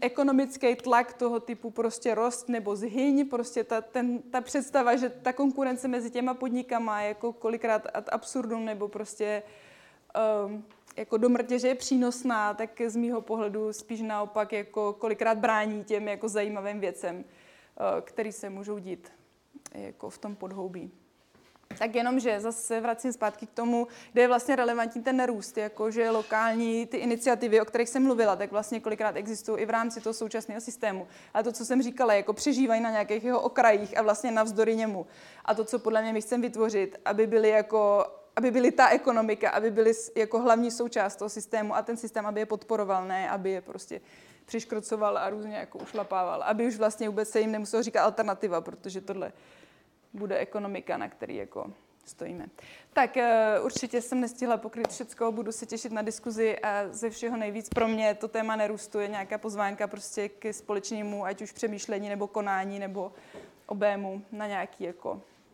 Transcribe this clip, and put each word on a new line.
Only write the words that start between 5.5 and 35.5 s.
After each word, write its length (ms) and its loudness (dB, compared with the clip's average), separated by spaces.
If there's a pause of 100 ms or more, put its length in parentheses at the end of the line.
mezi 220 -2
těma 240 0
podnikama 680 -2
je 80 -2
jako 240 -4
kolikrát 640 0
ad 180 -6
absurdum 520 -4
nebo 240 -4
prostě, 540 -4 (720)
ehm, 500 0 (340)
jako 180 -2
do 120 4
mrtě, 300 2
že 100 2
je 60 4
přínosná, 800 2
tak 320 -6
z 100 -4
mýho 240 0
pohledu 520 -2
spíš 280 -10
naopak 520 -2
jako 400 -2
kolikrát 460 0
brání 460 0
těm 240 -2
jako 200 -4
zajímavým 520 -2
věcem, 440 -6
eh, 760 -6
který 320 -6
se 180 -10
můžou 280 -8
dít 340 -12 (640)
jako 360 -12
v 80 -18
tom 180 -10
podhoubí. 540 -10 (880)
Tak 160 -2
jenom, 260 2
že 200 0
zase 220 -4
se 180 -2
vracím 320 -2
zpátky 340 -4
k 40 -20
tomu, 360 0 (260)
kde 100 8
je 60 8
vlastně 280 4
relevantní 460 0
ten 240 2
růst, 320 -4
jako 320 -2
že 200 2
lokální 760 2
ty 100 -6
iniciativy, 640 4
o 40 4
kterých 240 0
jsem 140 2
mluvila, 340 4
tak 140 -4
vlastně 300 -2
kolikrát 360 -2
existují 440 -4
i 60 0
v 40 -4
rámci 300 0
toho 140 -4
současného 460 -6
systému. 460 -4 (280)
A 80 4
to, 100 -2
co 120 -8
jsem 180 2
říkala, 320 4
jako 180 2
přežívají 480 2
na 100 0
nějakých 340 0
jeho 160 2
okrajích 580 4
a 40 4
vlastně 280 2
navzdory 460 2
němu. 300 -2 (380)
A 100 2